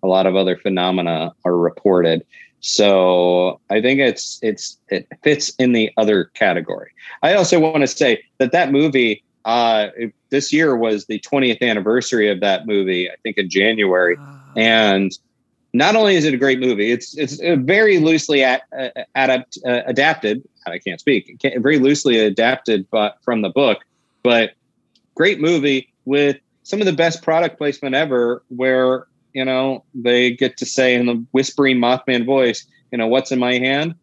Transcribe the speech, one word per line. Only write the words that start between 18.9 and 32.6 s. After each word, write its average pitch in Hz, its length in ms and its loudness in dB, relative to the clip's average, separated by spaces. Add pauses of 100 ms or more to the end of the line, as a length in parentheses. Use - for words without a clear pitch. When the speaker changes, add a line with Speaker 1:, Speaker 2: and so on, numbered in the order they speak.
Speaker 1:
adapt-, 131 520 0
uh, 123 200 0
adapted. 127 600 0 (200)
I 90 120 -10
can't 90 220 -10
speak. 123 420 -2
Ca-, 131 160 -2
very 139 200 2
loosely 135 400 2
adapted, 110 720 0
but 104 320 -2
from 113 200 -2
the 98 60 -4
book, 117 360 0 (380)
but 117 300 2 (640)
great 175 240 0
movie 147 520 -2 (120)
with 143 320 0 (260)
some 202 180 -6
of 208 60 0
the 185 60 0
best 165 300 -2
product 165 360 -2
placement 139 380 -4
ever, 123 520 -2
where, 127 600 0 (240)
you 131 120 -4
know, 131 380 -4 (120)
they 123 360 2
get 123 280 -2
to - 80 -8
say 127 280 2
in 120 120 0
the 120 260 -2
whispering 131 460 0
Mothman 123 460 0
voice, 127 400 0 (280)